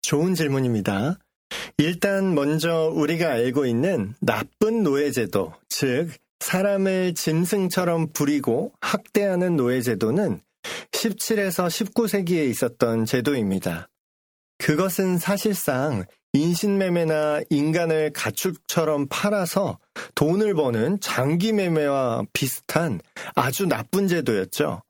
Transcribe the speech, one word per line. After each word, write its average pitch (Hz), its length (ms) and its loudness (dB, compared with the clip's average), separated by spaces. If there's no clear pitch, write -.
좋은 170 320 0
질문입니다. 131 840 0
일단 185 580 2
먼저 160 600 2
우리가 165 340 2
알고 127 380 2
있는 120 540 0
나쁜 214 640 0
노예제도, 127 720 0
즉 139 400 -2
사람을 190 760 0
짐승처럼 170 1000 0
부리고 180 680 0
학대하는 185 760 0
노예제도는 123 840 0
십칠에서 196 760 -2
십구 220 400 0
세기에 175 380 2
있었던 117 580 0
제도입니다. 104 840 -2
그것은 180 600 -2
사실상 151 880 -4
인신매매나 165 1160 0
인간을 156 640 0
가축처럼 151 960 -2
팔아서 196 680 -2
돈을 190 400 2
버는 139 460 2
장기매매와 151 1300 0
비슷한 143 680 -2
아주 135 320 0
나쁜 175 420 0
제도였죠. 120 800 0